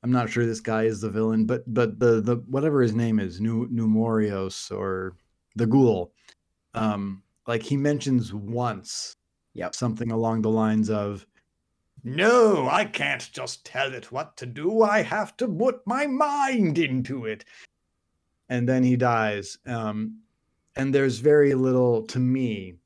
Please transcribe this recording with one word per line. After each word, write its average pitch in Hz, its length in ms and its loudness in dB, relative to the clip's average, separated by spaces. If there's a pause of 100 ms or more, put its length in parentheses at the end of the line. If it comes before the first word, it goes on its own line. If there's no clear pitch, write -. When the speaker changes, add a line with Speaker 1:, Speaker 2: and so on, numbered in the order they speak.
Speaker 1:
I'm 123 100 -2
not 120 180 0
sure 120 160 0
this 110 140 -4
guy 110 240 -2
is 107 180 0
the 110 80 -4
villain, 110 340 0
but, 120 180 -2 (100)
but 110 280 0
the, 117 220 6
the, 120 140 0 (100)
whatever 139 340 0
his 113 140 4
name 113 260 2
is, 90 200 -6
Nu-, 113 280 -2
Numorios 110 1040 0
or 95 420 -6 (400)
the 113 100 0
ghoul, 113 460 4 (640)
um, 101 480 -4 (240)
like, 117 160 -4
he 143 140 -2
mentions 139 560 0
once 107 800 -8 (400)
Speaker 2:
Yep. 87 200 -8
Speaker 1:
something 117 380 -4
along 113 300 0
the 110 80 0
lines 110 400 2
of, 104 360 -4 (760)
"No, 185 680 4
I 196 140 2
can't 143 480 -4
just - 340 -12
tell 135 260 -4
it 120 200 -14
what 139 240 -8
to 127 100 -12
do. 160 360 0
I 208 200 4
have 202 360 -4
to 247 100 -2
put 233 400 -2
my 269 180 -2
mind 269 720 0
into 131 480 -2
it." 107 180 -8 (1040)
And 123 200 -2
then 131 160 2
he 127 100 4
dies. 110 720 0
Um, 110 540 -6 (560)
and 135 180 -2
there's 135 240 2
very 143 360 6
little, 127 520 2
to 127 140 -4
me 117 640 -2